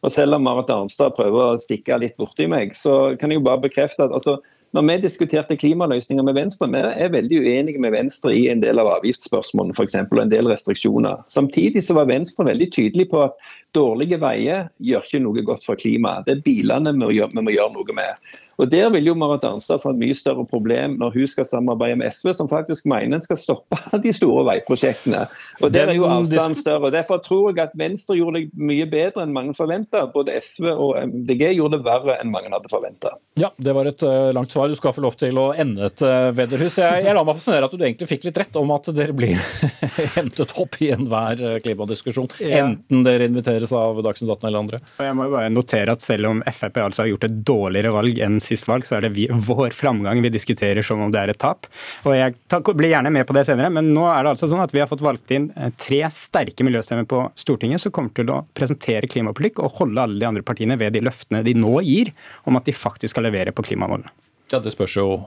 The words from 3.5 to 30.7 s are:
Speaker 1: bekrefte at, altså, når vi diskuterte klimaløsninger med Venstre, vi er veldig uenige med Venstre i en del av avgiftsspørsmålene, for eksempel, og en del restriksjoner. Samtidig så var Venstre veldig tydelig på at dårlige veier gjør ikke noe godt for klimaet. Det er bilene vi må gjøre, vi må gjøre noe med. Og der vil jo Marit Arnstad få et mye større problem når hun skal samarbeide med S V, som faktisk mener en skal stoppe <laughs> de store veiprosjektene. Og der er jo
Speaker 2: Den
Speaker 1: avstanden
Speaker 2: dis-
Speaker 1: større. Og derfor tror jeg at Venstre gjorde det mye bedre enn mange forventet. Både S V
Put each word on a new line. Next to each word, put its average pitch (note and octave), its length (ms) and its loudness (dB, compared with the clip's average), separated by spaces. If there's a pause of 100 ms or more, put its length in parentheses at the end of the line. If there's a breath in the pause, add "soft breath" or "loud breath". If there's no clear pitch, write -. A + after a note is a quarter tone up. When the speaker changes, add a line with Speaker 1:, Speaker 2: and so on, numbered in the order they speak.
Speaker 1:
bekrefte C#3+ 400 0
at, B2 80 0
altså, C3 240 0 (400 soft breath)
når D3+ 80 4
vi D#3+ 160 4
diskuterte D#3+ 560 0
klimaløsninger C#3+ 680 0
med C3+ 140 2
Venstre, E3+ 320 -2
vi A2+ 80 -2
er F3+ 320 0
veldig C#3 320 2
uenige C3+ 400 0
med A2+ 140 2
Venstre A#2+ 420 0
i A#2+ 160 4
en A#2 80 2
del A#2 180 2
av G#2+ 200 4
avgiftsspørsmålene, - 720 -2
for G2 160 0
eksempel, G2+ 320 0
og A2 60 2
en A2 80 2
del A#2 180 4
restriksjoner. G#2 680 0 (100)
Samtidig F3+ 540 2
så E3+ 100 2
var C#3+ 140 4
Venstre E3+ 340 0
veldig C3+ 320 2
tydelig D3 320 2
på D#3 160 2
at - 140 -4 (340 loud breath)
dårlige D3 480 2
veier D3 480 -2 (120)
gjør A2+ 280 0
ikke C#3+ 160 0
noe A2 220 -2
godt A2+ 180 -4
for G#2 160 -2
klimaet. A2+ 480 0
Det C3+ 80 2
er D3 80 -8
bilene B2+ 480 2
vi C#3 80 2
må A#2 160 0
gjøre, G#2 160 0
vi A2 160 -2
må G#2+ 80 2
gjøre G#2+ 180 2
noe G#2 220 -6
med. - 400 -8 (220 loud breath)
Og C3 80 4
der E3+ 240 4
vil D#3+ 160 4
jo E3+ 80 4
Marit D3 320 0
Arnstad A2+ 320 -2
få C#3 140 -2
et B2 80 0
mye B2 180 2
større B2+ 300 -2
problem B2 500 0
når A#2+ 160 -2
hun C3 160 2
skal - 160 -2
samarbeide A#2+ 540 0
med A#2 80 -2
S - 180 -8
V, F#3 80 0
som D#3 160 -2
faktisk D#3 400 -2
mener A#2+ 240 0
en D#3+ 80 -2
skal D#3+ 160 -2
stoppe - 400 -4 (120)
<laughs> G#3+ 120 0
de A#3+ 140 2
store C3+ 320 4
veiprosjektene. B2 720 0 (420 loud breath)
Og D3 80 4
der D#3+ 220 4
er - 20 4
jo F3 140 4
Speaker 2:
Den E3+ 80 4
Speaker 1:
avstanden D#3+ 400 2
Speaker 2:
dis- - 80 -8
Speaker 1:
større. D3+ 240 2
Og C3+ 80 0
derfor E3+ 260 0
tror G3 300 2
jeg E3 160 0
at - 100 -14
Venstre F3+ 400 -2
gjorde E3 220 0
det D#3 180 -10
mye D3 320 0
bedre E3+ 320 -2
enn D3+ 140 -4
mange C3 180 -6
forventet. E3+ 640 -2
Både C#3 240 0
S - 240 -8
V E3+ 80 0